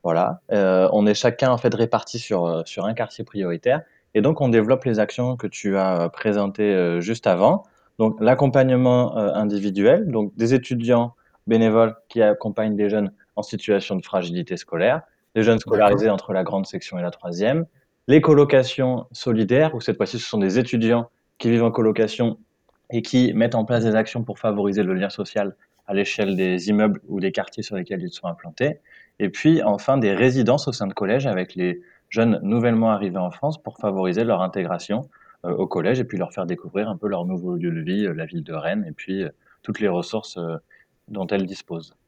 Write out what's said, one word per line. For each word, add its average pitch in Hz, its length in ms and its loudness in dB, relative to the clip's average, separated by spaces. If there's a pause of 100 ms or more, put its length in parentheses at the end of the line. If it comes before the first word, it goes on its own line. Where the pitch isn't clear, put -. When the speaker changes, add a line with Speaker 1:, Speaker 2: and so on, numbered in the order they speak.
Speaker 1:
Voilà. 85 380 0 (100)
Euh, 92 420 4
on 104 140 4
est 104 80 2
chacun 127 340 0
en 123 80 2
fait 120 160 0
réparti 113 460 -2
sur, 92 260 -2
euh, 82 200 -2
sur - 200 -8
un 104 80 -4
quartier - 300 -8
prioritaire, 101 580 -2 (320)
et 110 80 4
donc 117 200 2
on 131 80 2
développe 117 360 4
les 113 140 0
actions 123 360 -2
que 117 120 -10
tu 98 300 -4
as, 95 240 2
euh, 85 80 0
présentées, 104 680 0
euh, 87 260 0
juste 113 240 -6
avant. 107 380 4 (340)
Donc 110 240 0
l'accompagnement, 127 960 4
euh, 101 160 0
individuel, 104 760 2
donc 110 300 -2
des 113 160 2
étudiants 120 640 0 (320)
bénévoles 113 480 4 (140)
qui 117 120 0
accompagnent 107 540 2
des 104 140 0
jeunes 101 220 0 (240)
en 104 60 -4
situation 101 540 -2
de 90 100 -6
fragilité 87 500 -4
scolaire, 98 460 -2 (340)
des 113 80 2
jeunes 113 140 4
Speaker 2:
D'accord. - 160 -2
Speaker 1:
scolarisés 104 360 4
entre 98 220 -2
la 92 120 0
grande 95 220 -2
section - 320 -10
et 87 40 -6
la 87 100 -4
troisième, 107 540 -2 (420)
les 151 140 8
colocations 139 880 4
solidaires, 123 640 0
où 143 60 -8
cette - 160 -4
fois-ci 110 220 -4
ce - 100 -10
sont - 80 -4
des 98 220 2
étudiants 117 500 0 (300)
qui 117 100 0
vivent 117 160 4
en 110 60 2
colocation 110 680 0 (520)
et 117 120 -2
qui 127 320 2
mettent 117 220 2
en 110 100 0
place 117 180 0
des 110 120 2
actions 110 280 -2
pour 107 160 -10
favoriser 101 440 0
le 95 100 0
lien 95 160 -2
social 101 460 -6 (320)
à 101 60 -6
l'échelle 98 420 -2
des 92 340 -2
immeubles 104 380 2
ou 101 120 -6
des 95 120 -2
quartiers 104 320 -8
sur 107 120 -10
lesquels 92 260 -6
ils 87 100 -8
sont - 160 -12
implantés. 143 520 -6 (400)
Et 104 100 -2
puis 156 340 2
enfin 107 340 0
des 107 160 2
résidences 127 560 2
au - 20 -6
sein 104 160 -6
de 95 60 -6
collèges 120 340 -2
avec 92 280 -4
les 90 260 -2 (280)
jeunes 113 340 2
nouvellement 113 480 2
arrivés 98 260 -2
en 90 140 -4
France 151 300 -6
pour - 160 -16
favoriser 98 460 -2
leur 107 180 0
intégration, 92 680 -4 (360)
euh, 87 60 -4
au 90 160 -2
collège 92 340 -2
et - 20 -2
puis 104 140 -8
leur 87 160 -6
faire 95 120 -8
découvrir 90 440 -6
un 95 80 -8
peu 104 100 -6
leur 92 180 -4
nouveau 90 300 -4
lieu 87 160 -4
de 82 80 -6
vie, 92 260 -2
euh, 90 80 -4
la 80 120 -8
ville 80 180 -10
de 80 100 -12
Rennes 82 320 -4
et 80 60 -14
puis, 95 320 -8
euh, 78 60 -6 (320)
toutes - 180 -8
les 107 80 0
ressources, 90 500 -4
euh, 82 200 -8 (500)
dont 98 200 -8
elle 98 180 -2
dispose. 87 500 -14 (120)